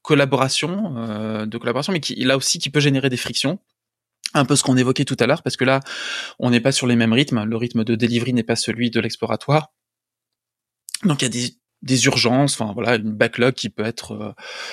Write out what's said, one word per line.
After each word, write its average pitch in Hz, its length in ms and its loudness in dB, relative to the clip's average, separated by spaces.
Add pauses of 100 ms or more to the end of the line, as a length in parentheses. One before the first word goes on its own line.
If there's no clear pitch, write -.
collaboration, 143 960 0
euh, 107 500 -6
de 113 120 -6
collaboration, 139 340 -2
mais 170 80 -2
qui, - 160 -8
là 131 200 2
aussi, 135 220 -2
qui 143 120 -6
peut 151 100 2
générer 135 300 2
des 123 60 -2
frictions. 135 440 -4 (720)
Un 143 100 4
peu 143 120 4
ce - 60 2
qu'on 131 140 2
évoquait 127 280 2
tout 135 160 -2
à - 60 6
l'heure, 147 160 0
parce - 140 -4
que - 80 -2
là, 135 160 4 (580)
on 123 120 2
n'est 120 100 6
pas 135 120 2
sur - 140 0
les 120 100 4
mêmes 113 160 4
rythmes. 123 320 2
Le 113 120 -2
rythme 117 280 -2
de 113 100 2
delivery 117 380 0
n'est 120 100 2
pas 113 140 0
celui 117 340 -2
de 113 100 0
l'exploratoire. 113 720 -2 (1300)
Donc, 147 180 2
il - 20 2
y - 20 0
a 120 40 -2
des, 120 260 -4 (260)
des 127 240 2
urgences, 127 540 2
enfin, 110 120 -4
voilà, 117 240 2
une 107 160 -2
backlog 117 420 2
qui - 160 -6
peut 104 140 -6
être, 113 280 -8
euh, 107 200 -10 (400)